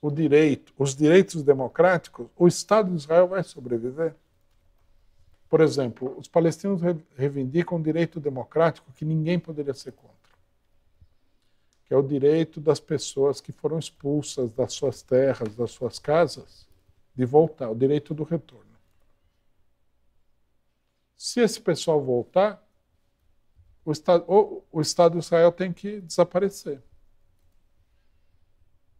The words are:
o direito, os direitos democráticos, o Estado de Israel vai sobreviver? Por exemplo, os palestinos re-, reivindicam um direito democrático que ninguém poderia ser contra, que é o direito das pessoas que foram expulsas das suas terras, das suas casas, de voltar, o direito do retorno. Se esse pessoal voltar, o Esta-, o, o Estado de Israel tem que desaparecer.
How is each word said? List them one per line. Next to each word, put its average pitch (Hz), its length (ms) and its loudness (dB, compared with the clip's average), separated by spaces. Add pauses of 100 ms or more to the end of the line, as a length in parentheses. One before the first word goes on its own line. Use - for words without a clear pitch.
o 151 80 -4
direito, 147 640 2
os 139 180 -2
direitos 160 480 4
democráticos, 135 920 0
o 175 100 4
Estado 196 440 2
de 180 60 -2
Israel 160 320 2
vai 185 140 -4
sobreviver? 127 720 -6 (1300)
Por 160 140 4
exemplo, 131 560 -2
os - 100 -18
palestinos 170 540 -2
re-, 175 200 -2 (140)
reivindicam 139 600 -4
um 160 40 -4
direito 160 380 -2
democrático 143 720 -2
que - 120 -12
ninguém 160 340 -2
poderia 151 340 -8
ser 131 200 -16
contra, - 240 -20 (1700)
que - 100 -4
é - 20 4
o 139 60 6
direito 151 580 0
das 147 200 0
pessoas 139 600 -4
que - 120 -18
foram 156 260 -6
expulsas 139 720 -6
das 117 240 -4
suas 131 260 -4
terras, 127 540 0
das 113 160 -6
suas - 300 -10
casas, - 680 -2 (480)
de 127 100 -2
voltar, 139 460 2
o 113 40 -6
direito 139 380 0
do 151 120 -8
retorno. 113 520 -10 (2500)
Se - 240 -4
esse - 200 2
pessoal 156 420 0
voltar, 131 600 -2 (1200)
o 156 80 -2
Esta-, 170 340 2
o, - 460 2
o 165 80 -4
Estado 170 320 4
de 175 80 -4
Israel 170 320 4
tem 185 200 -6
que 202 280 -12
desaparecer. 175 840 -2 (2250)